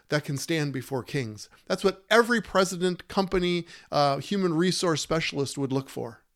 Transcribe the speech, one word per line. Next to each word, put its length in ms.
that 160
can 140
stand 340
before 320
kings. 460
That's 180
what 260
every 300
president, 680
company, 560
uh, 280
human 340
resource 480
specialist 560
would 160
look 160
for. 340